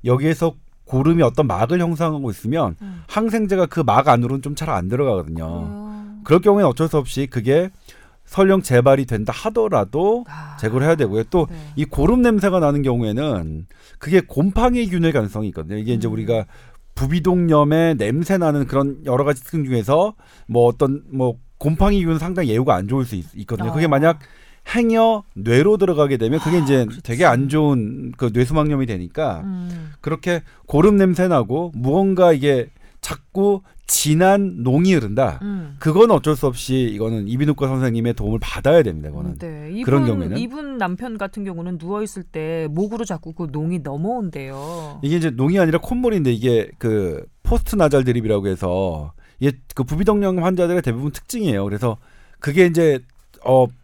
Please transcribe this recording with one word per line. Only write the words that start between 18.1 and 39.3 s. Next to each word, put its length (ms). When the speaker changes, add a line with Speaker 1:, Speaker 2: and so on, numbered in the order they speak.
Speaker 1:
나는 280
그런 380
여러 200
가지 180
특징 220
중에서 500
뭐 180
어떤 360
뭐 240
곰팡이균 600
상당히 320
예후가 240
안 140
좋을 160
수 100
있-, 200
있거든요. 380
그게 140
Speaker 2:
어. 20
Speaker 1:
만약 300
행여 480
뇌로 420
들어가게 400
되면 240
그게 160
Speaker 2:
아, 40
Speaker 1:
이제 260
Speaker 2:
그렇지. 160
Speaker 1:
되게 220
안 240
좋은 680
그 160
뇌수막염이 540
되니까 580
Speaker 2:
음. 560
Speaker 1:
그렇게 420
고름 300
냄새 320
나고 460
무언가 580
이게 380
자꾸 640
진한 800
농이 300
흐른다. 480
Speaker 2:
음. 360
Speaker 1:
그건 320
어쩔 240
수 140
없이 440
이거는 360
이비인후과 400
선생님의 460
도움을 280
받아야 400
됩니다. 280
이거는. 200